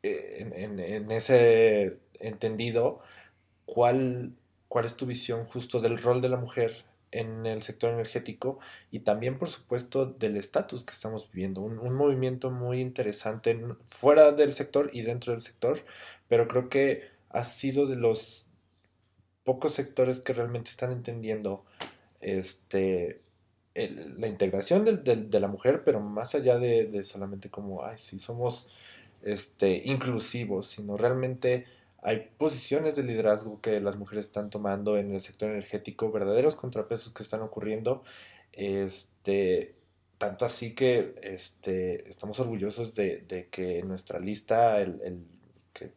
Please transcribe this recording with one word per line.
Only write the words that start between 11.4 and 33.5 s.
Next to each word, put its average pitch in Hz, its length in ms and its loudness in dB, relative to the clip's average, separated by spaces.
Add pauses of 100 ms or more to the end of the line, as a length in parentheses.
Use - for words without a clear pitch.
Un, 110 200 -6
un 123 140 -4
movimiento 131 580 0
muy 123 280 -4
interesante 113 680 -2
en, 113 340 -4
fuera 147 460 10
del 147 220 6
sector 143 400 0
y 120 100 -8
dentro 120 300 -4
del 113 100 -4
sector, - 420 -2 (440)
pero 117 180 6
creo 127 220 0
que 139 420 2 (180)
ha 120 140 -4
sido 139 440 0
de 135 100 -2
los 113 500 0 (960)
pocos 131 320 0
sectores 127 460 0
que - 120 -4
realmente 117 380 -4
están 127 220 -4
entendiendo, 110 720 -6 (560)
este, 95 1000 -2 (520)
el, 80 460 -8
la 113 80 -2
integración 98 560 2
del, 202 180 4
del, 110 280 2
de 104 100 4
la 98 80 2
mujer, 123 360 2
pero 214 160 4
más 107 360 -6
allá 127 220 4
de, 117 260 4
de 104 180 -4
solamente 98 480 -10
como, 95 340 -10
"Ay, 113 140 -12
sí, - 220 -14
somos, 123 480 -6 (540)
este, 98 640 0
inclusivos", 120 840 -2
sino 101 280 -8
realmente 127 680 0 (380)
hay 110 360 -2
posiciones 147 580 0
de 139 60 -2
liderazgo 110 580 0